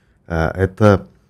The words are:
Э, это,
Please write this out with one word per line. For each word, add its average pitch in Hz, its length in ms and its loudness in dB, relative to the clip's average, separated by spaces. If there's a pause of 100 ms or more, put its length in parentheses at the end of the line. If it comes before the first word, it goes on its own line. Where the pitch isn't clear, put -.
(280)
Э, 80 280 -4
это, 95 520 0 (220)